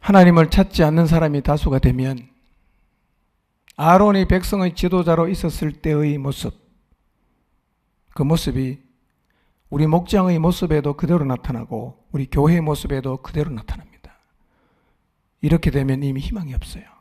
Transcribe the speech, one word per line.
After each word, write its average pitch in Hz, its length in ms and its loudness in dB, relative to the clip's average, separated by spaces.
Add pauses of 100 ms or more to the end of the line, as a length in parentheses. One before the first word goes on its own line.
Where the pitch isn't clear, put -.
하나님을 175 500 6
찾지 190 340 2
않는 160 220 2
사람이 156 360 0
다수가 143 380 0
되면 127 480 -2 (1500)
아론이 190 520 4
백성의 185 480 -2
지도자로 170 520 0
있었을 156 540 -6
때의 151 360 -2
모습, 135 360 -8 (1600)
그 - 80 -4
모습이 135 640 -4 (840)
우리 151 200 0
목장의 180 500 2
모습에도 156 560 0
그대로 151 300 0
나타나고 120 880 -8
우리 139 140 -4
교회의 156 340 2
모습에도 139 560 -6
그대로 151 340 -8
나타납니다. - 680 -14 (1200)
이렇게 165 320 0
되면 135 320 -2
이미 135 160 -4
희망이 160 340 -8
없어요. - 300 -10 (160)